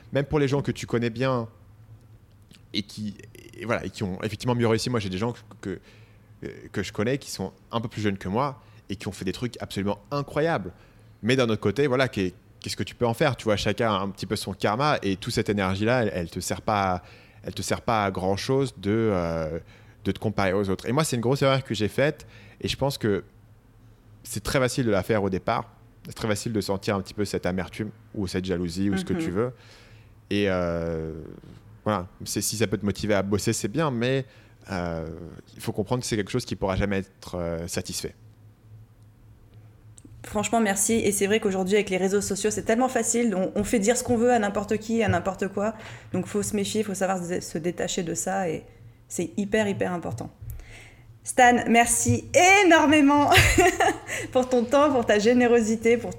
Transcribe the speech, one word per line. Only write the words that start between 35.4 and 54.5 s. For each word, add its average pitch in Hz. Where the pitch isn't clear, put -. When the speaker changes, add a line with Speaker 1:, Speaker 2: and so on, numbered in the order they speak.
Speaker 1:
il -
faut 117
comprendre 123
que -
c'est 120
quelque 101
chose 127
qui 104
pourra 95
jamais 101
être, -
euh, 85
satisfait. -
Speaker 2:
Franchement, 214
merci. 208
Et 208
c'est 202
vrai 214
qu'aujourd'hui, 190
avec 202
les 208
réseaux 190
sociaux, 196
c'est 196
tellement 233
facile. 233
On, 185
on 208
fait 240
dire 214
ce 233
qu'on 247
veut 240
à 240
n'importe 202
qui, 226
à 202
n'importe 185
quoi. 202
Donc, 185
faut 202
se 202
méfier, 202
faut 202
savoir 185
se, 175
se -
détacher 180
de 170
ça. 190
Et -
c'est -
hyper, 208
hyper 190
important. -
Stan, 247
merci 233
énormément 294
<laughs> -
pour 254
ton 247